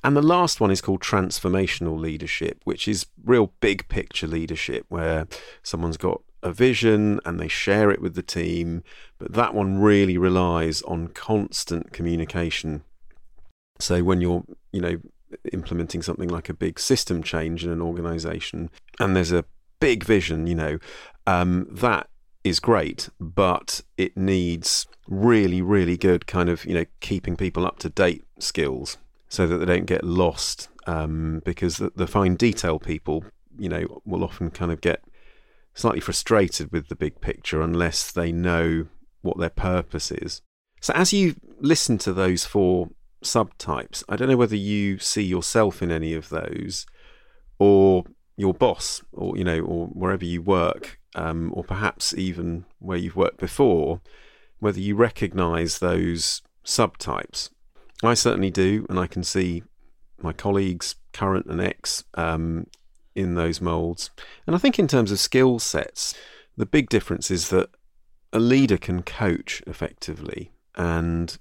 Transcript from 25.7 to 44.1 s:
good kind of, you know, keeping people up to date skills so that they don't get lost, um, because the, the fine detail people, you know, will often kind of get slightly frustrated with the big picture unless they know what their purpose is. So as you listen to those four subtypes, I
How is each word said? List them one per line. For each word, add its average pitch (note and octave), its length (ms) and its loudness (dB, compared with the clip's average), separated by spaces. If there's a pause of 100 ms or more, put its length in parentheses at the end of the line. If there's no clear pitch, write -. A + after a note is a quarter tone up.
good F2 300 4
kind F2 240 0
of, E2+ 160 -4
you E2+ 80 -2
know, E2+ 100 0 (160)
keeping F#2 360 -4
people F2+ 300 -2
up - 120 -6
to - 100 -8
date F2 340 0 (160)
skills C2+ 600 -4 (320)
so F#2 160 2
that E2+ 100 2
they E2 80 0
don't F2+ 220 2
get F2+ 180 0
lost, F2 640 -2 (180)
um, D#2+ 600 -4
because F2 320 -4
the, G2 180 -2
the F#2 100 -2
fine F#2 300 2
detail F2+ 420 0
people, D#2 460 -6 (340)
you F#2+ 100 -6
know, E2 360 -6
will F2+ 180 -4
often E2+ 280 -6
kind F2 200 -4
of D#2+ 120 -6
get - 200 0 (680)
slightly - 280 0
frustrated - 720 0
with E2 180 -4
the - 60 -8
big D2+ 260 -6
picture - 420 -4
unless E2+ 500 -2
they E2+ 180 -2
know E2+ 560 0 (360)
what F2 160 -2
their E2+ 120 -2
purpose F2+ 600 -2
is. - 300 -10 (380)
So - 140 -2
as F3 180 4
you F#3+ 220 4 (240)
listen C#3 400 2
to G2 140 -2
those F#2 320 2
four F2+ 460 2 (340)
subtypes, - 840 -2
I G2+ 100 -6